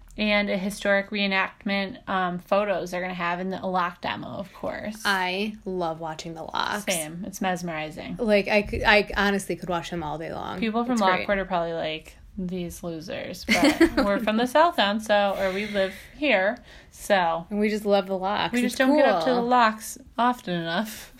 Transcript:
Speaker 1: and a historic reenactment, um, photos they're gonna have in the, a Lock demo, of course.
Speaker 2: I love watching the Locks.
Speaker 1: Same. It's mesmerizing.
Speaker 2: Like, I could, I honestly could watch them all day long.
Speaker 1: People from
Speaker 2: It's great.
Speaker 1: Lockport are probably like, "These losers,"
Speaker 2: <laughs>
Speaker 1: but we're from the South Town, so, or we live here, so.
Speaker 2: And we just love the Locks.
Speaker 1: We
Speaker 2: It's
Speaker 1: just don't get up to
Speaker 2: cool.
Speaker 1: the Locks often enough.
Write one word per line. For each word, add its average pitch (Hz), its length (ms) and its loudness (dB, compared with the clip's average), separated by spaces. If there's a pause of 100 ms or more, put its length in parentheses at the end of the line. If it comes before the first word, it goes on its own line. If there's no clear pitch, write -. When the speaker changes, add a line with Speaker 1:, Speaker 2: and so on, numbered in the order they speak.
(180)
Speaker 1:
and 208 320 2
a 202 80 0
historic 196 520 0
reenactment, 196 1000 -2
um, 185 300 -2
photos 190 540 0
they're 180 100 -4
gonna 185 120 -6
have 175 260 -4
in 190 100 -4
the, 185 140 -8
a - 20 -4
Lock 180 360 -2
demo, - 260 -6
of - 260 -10
course. - 520 -8
Speaker 2:
I 196 580 0
love 170 380 -4
watching 160 340 -8
the 160 80 -10
Locks. - 400 -2
Speaker 1:
Same. 170 420 -4
It's - 160 -10
mesmerizing. 170 800 -4
Speaker 2:
Like, 208 300 4
I 214 120 4
could, 208 220 -4
I 208 320 6
honestly 196 400 0
could 170 140 -10
watch 170 200 -4
them 170 140 -6
all 151 140 -6
day 160 160 -8
long. - 260 -8
Speaker 1:
People 226 240 0
from 247 100 0
Speaker 2:
It's 226 80 2
great. 185 180 4
Speaker 1:
Lockport 202 200 0
are 185 60 -2
probably 170 280 -2
like, 160 440 -6 (200)
"These 180 460 -6
losers," 170 640 -8
Speaker 2:
<laughs> 302 500 4
Speaker 1:
but 302 100 2
we're 233 140 2
from 214 160 0
the 240 120 2
South 330 280 6
Town, 208 240 2
so, 202 400 2
or 190 140 0
we 202 140 -4
live 196 260 0 (240)
here, 226 400 2 (340)
so. 175 580 2
Speaker 2:
And 208 80 -4
we 214 120 2
just 208 160 -4
love 196 220 4
the 190 100 -2
Locks. 185 340 -2
Speaker 1:
We 240 140 0
Speaker 2:
It's 247 80 -2
Speaker 1:
just - 40 -8
don't 277 200 6
get 285 100 6
up 185 140 4
to 262 60 0
Speaker 2:
cool. 247 80 2
Speaker 1:
the 240 80 0
Locks 233 540 2 (200)
often 240 420 0
enough. 175 600 -4